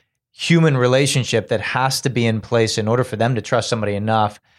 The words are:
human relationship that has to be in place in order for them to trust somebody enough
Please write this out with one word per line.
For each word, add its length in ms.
human 460
relationship 720
that 120
has 400
to 80
be 160
in 140
place 380
in 100
order 160
for 140
them 180
to 60
trust 260
somebody 280
enough 440